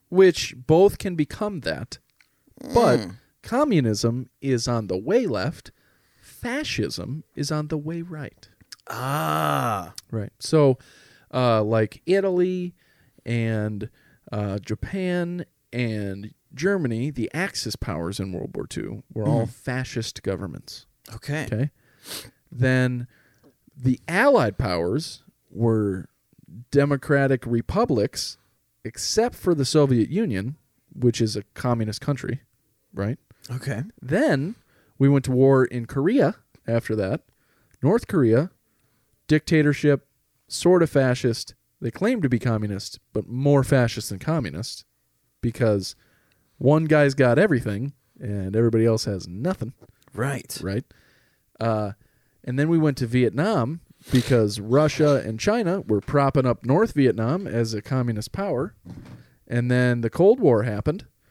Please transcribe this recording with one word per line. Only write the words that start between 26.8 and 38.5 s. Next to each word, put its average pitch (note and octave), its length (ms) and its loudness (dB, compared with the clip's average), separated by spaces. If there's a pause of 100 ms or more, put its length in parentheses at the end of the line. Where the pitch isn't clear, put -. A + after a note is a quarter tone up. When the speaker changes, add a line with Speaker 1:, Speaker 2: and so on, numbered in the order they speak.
Speaker 1:
republics, A#2+ 920 -2 (460)
except - 500 -2
for F3 200 -2
the C#3 120 0
Soviet C3+ 420 2
Union, C3+ 480 -4 (380)
which B2 260 0
is G#2+ 160 -2
a G#2 60 -6 (120)
communist A2+ 460 -4
country, C3+ 400 -6 (540)
right? G2+ 240 -4 (320)
Speaker 2:
Okay. B2 340 -8 (160)
Speaker 1:
Then E3+ 540 0 (440)
we C3+ 100 6
went C#3 180 4
to C3 60 -2
war C3 340 6
in A#2+ 200 -6
Korea G3 500 2 (300)
after A2+ 300 -2
that. G2+ 260 -2 (600)
North G3 260 2
Korea, C#3 420 4 (760)